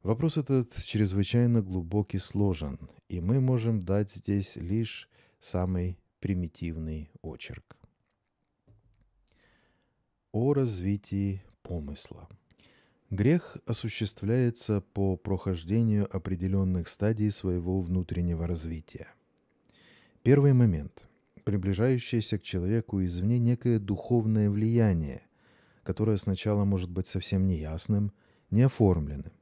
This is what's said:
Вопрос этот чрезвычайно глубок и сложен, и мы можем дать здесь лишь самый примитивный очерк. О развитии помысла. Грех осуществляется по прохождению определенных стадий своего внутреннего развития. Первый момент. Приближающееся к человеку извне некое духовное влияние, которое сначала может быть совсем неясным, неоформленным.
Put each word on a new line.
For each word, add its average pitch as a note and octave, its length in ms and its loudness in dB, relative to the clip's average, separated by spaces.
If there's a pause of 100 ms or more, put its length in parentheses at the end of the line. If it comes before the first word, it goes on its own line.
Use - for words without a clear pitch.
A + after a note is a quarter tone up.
Вопрос A#2+ 320 0
этот C3+ 480 0
чрезвычайно G#2+ 760 2
глубок F#2 520 -4
и F#2+ 40 -4
сложен, E2+ 720 -2 (180)
и F2 140 -6
мы A2+ 180 0
можем A#2 400 0
дать G2 320 0
здесь G2+ 460 -4
лишь G#2 520 -4 (300)
самый F2+ 580 -4 (220)
примитивный D#2+ 920 -6 (120)
очерк. - 560 -16 (2500)
О C3 200 2
развитии G2+ 880 -2 (200)
помысла. D2+ 680 -10 (800)
Грех A#2+ 560 2
осуществляется A2 1160 -2
по G2 340 0
прохождению G2 1000 0
определенных F#2 760 0
стадий G#2 420 0
своего F#2 480 -2
внутреннего F2 680 -2
развития. D#2+ 640 -8 (1160)
Первый C#3 280 8
момент. G#2+ 560 2 (380)
Приближающееся G#2 920 0
к - 60 -8
человеку G2 580 -2
извне F#2 380 0
некое A#2+ 400 2
духовное G#2+ 680 2
влияние, G#2 720 2 (640)
которое G#2+ 340 0
сначала G#2 480 0
может F#2 240 0
быть F2+ 180 -4
совсем F#2+ 400 0
неясным, F2+ 640 -2 (400)
неоформленным. F#2 800 2 (100)